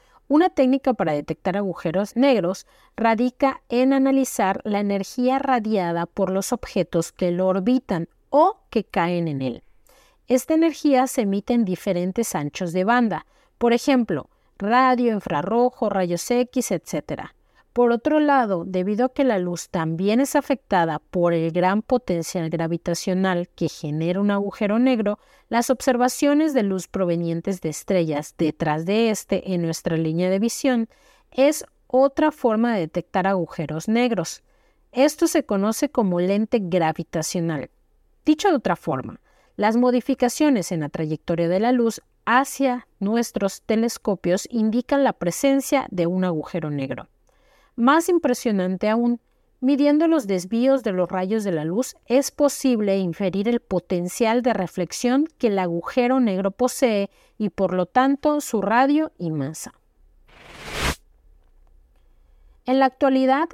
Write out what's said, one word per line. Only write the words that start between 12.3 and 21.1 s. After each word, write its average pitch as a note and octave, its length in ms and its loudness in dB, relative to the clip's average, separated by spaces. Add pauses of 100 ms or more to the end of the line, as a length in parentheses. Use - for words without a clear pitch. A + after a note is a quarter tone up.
anchos D#3+ 380 -6
de F#3 100 0
banda, A3 420 0 (320)
por A#3+ 140 2
ejemplo, A#3 580 0 (280)
radio, A#3+ 560 2
infrarrojo, G#3 720 0
rayos F3+ 420 -2
X, A#3+ 420 0
etcétera. - 600 -6 (380)
Por A#3+ 200 2
otro D4 280 2
lado, A#3+ 460 2
debido F#3+ 400 -2
a B3+ 80 -2
que C#4+ 100 0
la A#3 140 2
luz F3+ 320 -4
también F3 500 0
es C#4 160 0
afectada F3+ 600 0
por E3+ 340 0